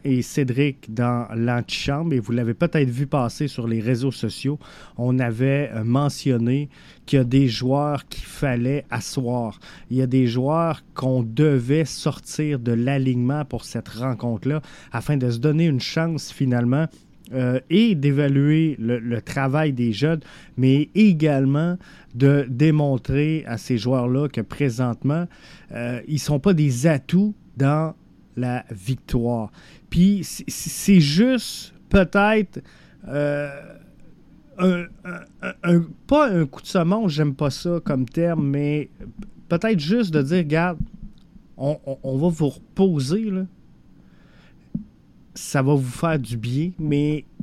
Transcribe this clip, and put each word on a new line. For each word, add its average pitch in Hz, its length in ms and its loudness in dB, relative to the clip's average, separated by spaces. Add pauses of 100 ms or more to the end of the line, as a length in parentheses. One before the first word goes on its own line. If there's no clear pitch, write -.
et 127 160 2
Cédric, 131 720 -2
dans 120 420 -2
l'antichambre, 131 800 -2
et 127 60 2
vous 110 120 -6
l'avez 120 220 0
peut-être 156 360 2
vu 127 160 -2
passer 135 440 -2
sur 117 180 -6
les 113 140 -2
réseaux 123 320 0
sociaux, - 460 -4 (380)
on 127 220 0
avait, 127 540 0
euh, 110 100 -4
mentionné 131 840 0 (360)
qu'il 143 120 2
y - 20 6
a 127 60 4
des 131 240 4
joueurs 135 580 -2
qu'il - 160 -12
fallait 131 640 -2
asseoir. 120 720 -4 (300)
Il 123 80 -2
y 127 40 2
a 131 60 2
des 127 200 2
joueurs 147 560 0 (100)
qu'on 127 280 0
devait 139 640 2
sortir 147 760 -4
de 117 120 -2
l'alignement 131 720 0
pour 127 220 -8
cette - 240 -8
rencontre-là 120 720 -4 (320)
afin 139 240 -2
de 127 120 0
se 117 100 -2
donner 151 260 2
une 135 160 2
chance 165 500 -4
finalement, 127 560 0 (460)
euh, 127 360 0
et 208 260 4
d'évaluer 143 800 2
le, 117 220 -2
le 117 220 -2
travail 139 500 0
des 120 220 0
jeunes, 151 260 0 (380)
mais 131 380 4
également 156 800 4 (360)
de 139 360 4
démontrer 147 1000 0
à 117 100 -6
ces 123 200 -2
joueurs-là 123 500 0
que 120 140 -4
présentement, 131 840 -2 (440)
euh, 120 380 -6
ils 151 100 -2
sont 147 220 -2
pas 196 120 4
des 143 340 2
atouts 180 460 2 (220)
dans 151 380 0 (420)
la 123 340 -4
victoire. 117 800 -4 (400)
Puis 185 360 4
c'est, - 240 -12
c'est - 500 2
juste 202 760 0 (140)
peut-être, 202 720 2 (480)
euh, 147 420 -4 (1080)
un, 180 240 2 (240)
un, 180 160 -12 (200)
un, 190 120 -8 (100)
un, 170 220 4 (220)
pas 285 220 4
un 170 160 2
coup - 160 -12
de - 60 -18
semonce, 185 460 0
j'aime 147 220 0
pas 143 140 -2
ça 175 320 -4
comme 131 280 -2
terme, 165 360 0
mais 143 440 -2 (580)
peut-être 185 320 0
juste 185 340 0
de 151 80 4
dire, « 147 180 0
Regarde, 160 400 0 (760)
on, 147 300 -4
on, 135 180 -6
on 131 140 -2
va 156 100 2
vous 160 220 2
reposer, 185 800 -2
là. » 190 160 -2 (1900)
Ça - 280 -4
va 143 140 4
vous 139 60 2
faire 147 380 -2
du 117 160 -6
bien, 127 420 -4
mais 151 460 0 (200)